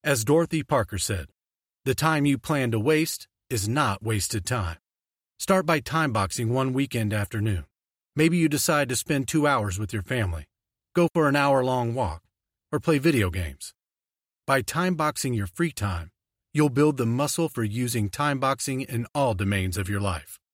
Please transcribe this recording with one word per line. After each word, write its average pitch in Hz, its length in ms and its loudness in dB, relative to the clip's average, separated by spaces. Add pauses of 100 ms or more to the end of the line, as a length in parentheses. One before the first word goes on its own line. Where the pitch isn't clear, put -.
As 139 200 0
Dorothy 156 400 2
Parker 110 340 0
said, 87 300 -4 (560)
"The 135 100 0
time 156 320 2
you 139 120 2
plan 131 340 -2
to 113 80 0
waste 156 480 0 (220)
is 104 180 -2
not 120 340 0
wasted 107 440 -2
time." 95 320 -4 (600)
Start 190 280 0
by 156 160 2
time 151 300 -2
boxing 110 380 -2
one 131 240 0
weekend 127 400 -2
afternoon. 104 520 -2 (500)
Maybe 165 220 4
you 160 120 4
decide 147 400 0
to 127 60 -2
spend 135 320 -2
two 151 180 2
hours 107 320 0
with 104 160 -6
your 107 80 -2
family, 90 460 -4 (460)
go 175 200 4
for 151 160 4
an 139 60 2
hour-long 127 580 2
walk, 95 300 -4 (480)
or 147 80 -2
play 156 180 2
video 127 320 4
games. 80 440 -8 (760)
By 135 140 4
time 180 340 0
boxing 151 380 -2
your 101 140 -2
free 170 240 -2
time, 87 400 -6 (420)
you'll 147 160 4
build 143 280 4
the 123 80 0
muscle 143 440 0
for 117 140 -4
using 113 460 -2
time 147 300 -2
boxing 135 420 -2
in 117 320 -4
all 131 220 2
domains 95 420 -2
of 95 120 -4
your 101 120 -2
life. 90 380 -6 (140)